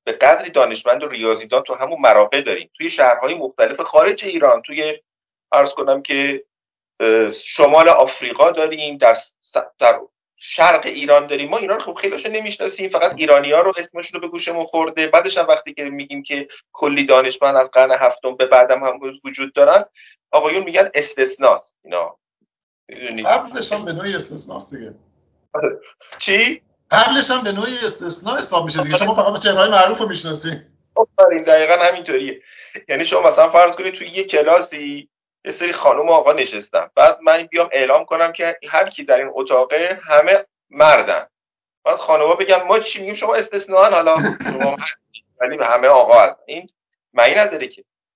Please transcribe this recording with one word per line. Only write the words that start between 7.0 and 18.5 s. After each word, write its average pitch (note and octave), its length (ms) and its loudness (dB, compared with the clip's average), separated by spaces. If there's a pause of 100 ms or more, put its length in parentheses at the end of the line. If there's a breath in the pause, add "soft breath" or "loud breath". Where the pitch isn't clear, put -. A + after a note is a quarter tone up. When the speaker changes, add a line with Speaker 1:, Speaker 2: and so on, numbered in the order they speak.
Speaker 1:
شمال D3+ 580 4
آفریقا C3+ 600 2
داریم، D#3 460 -6
در A#2+ 160 4
س-، - 440 -10 (220)
در A#2 200 2 (360)
شرق E3 500 0
ایران C#3+ 420 -2
داریم. C#3+ 220 -8
ما G#3 80 -4
اینا G3 180 -4
رو A#3 40 -8
خب E3+ 140 -14
خیلیشو G3+ 360 -8
نمیشناسیم، G3+ 600 -10
فقط F3 280 0
ایرانی‌ها D3 440 2
رو F#3 160 0
اسمشون E3+ 360 -12
رو F3+ 60 -10
به E3+ 80 -12
گوشمون E3+ 380 -8
خورده. D#3+ 420 -4
بعدش E3 300 0
هم E3+ 100 0
وقتی D#3 260 0
که D3 100 -12
می‌گیم C#3 400 -12
که C#3+ 240 -10 (260 loud breath)
کلی C#3+ 320 -2
دانشمند C3+ 500 2
از C3 160 2
قرن C3 200 4
هفتم B2+ 440 -2
به B2+ 100 0
بعدم C3 380 4